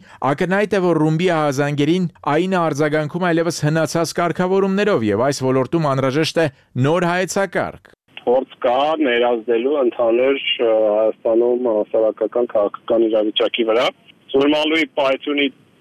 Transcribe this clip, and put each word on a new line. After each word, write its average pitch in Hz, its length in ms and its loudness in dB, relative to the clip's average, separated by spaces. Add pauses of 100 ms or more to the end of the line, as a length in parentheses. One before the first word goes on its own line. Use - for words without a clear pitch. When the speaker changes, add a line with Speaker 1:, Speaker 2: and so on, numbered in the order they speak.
(220)
Speaker 1:
ակնհայտ 190 540 0
է, 196 60 2
որ 170 180 2
ռումբի 160 320 0
ահազանգերին 147 800 0 (120)
ԱԻՆ-ը 180 380 0
արձագանքում 156 640 -2
է 180 60 0
այլևս 165 320 0
հնացած 156 540 0
կարգավորումներով, 190 880 0
և 104 200 2
այս 143 140 -2
ոլորտում 131 500 0
անհրաժեշտ 135 460 0
է 165 120 2 (280)
նոր 156 320 0
հայեցակարգ։ 180 840 -4 (220)
Speaker 2:
Փորձ - 400 -2
կա 123 240 0 (160)
ներազդելու 120 800 0
ընդհանուր, 131 640 2 (180)
ը, 120 140 0 (140)
Հայաստանում 113 840 0
հասարակական 110 800 0
քաղաքական 113 560 0
իրավիճակի 107 600 0
վրա։ 113 180 0 (460)
Սուրմալուի 151 640 0
պայթյունի 143 540 -2 (360)